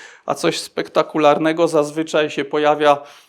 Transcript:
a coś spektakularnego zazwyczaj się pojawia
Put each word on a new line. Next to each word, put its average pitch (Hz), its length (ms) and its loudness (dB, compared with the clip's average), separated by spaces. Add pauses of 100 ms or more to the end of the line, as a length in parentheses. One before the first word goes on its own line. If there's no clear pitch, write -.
(260)
a 147 100 -4
coś - 240 -2
spektakularnego 156 1080 0
zazwyczaj 151 640 -2
się 147 160 -6
pojawia 147 580 2 (260)